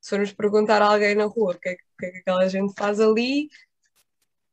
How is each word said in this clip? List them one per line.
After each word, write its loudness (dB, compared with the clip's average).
se -20
formos -4
perguntar 2
a 4
alguém 2
na 0
rua -2
o -10
que -8
é -8
que, -20
o -20
que -12
é -12
que -20
aquela 0
gente -4
faz -2
ali, 0